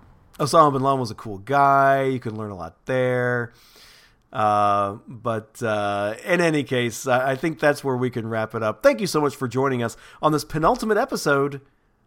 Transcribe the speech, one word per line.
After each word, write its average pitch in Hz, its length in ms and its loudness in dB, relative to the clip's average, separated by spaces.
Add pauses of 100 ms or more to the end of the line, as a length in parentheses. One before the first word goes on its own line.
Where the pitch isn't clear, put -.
(400)
Osama 151 320 6
bin 135 100 -2
Laden 135 200 0
was 113 100 -6
a - 40 -12
cool 104 240 -12
guy. 139 640 4
You 131 180 -2
can 107 160 -8
learn 107 140 -8
a 98 40 -10
lot 85 300 -12
there. 123 680 -2 (800)
Uh, 104 640 2 (100)
but, 113 560 -8
uh, 104 520 -2 (100)
in 175 160 2
any 156 240 2
case, 123 420 -4
I, 131 260 2
I 135 40 0
think 160 240 -4
that's 147 240 2
where 131 140 -2
we 127 120 0
can 113 200 -6
wrap 110 260 -4
it 113 80 -4
up. 107 180 -4
Thank 277 200 4
you 190 60 -2
so 151 120 0
much 143 160 0
for 131 140 -4
joining 131 340 -2
us 113 140 -6 (240)
on 156 100 2
this 151 140 -2
penultimate 208 520 0
episode 143 640 0 (460)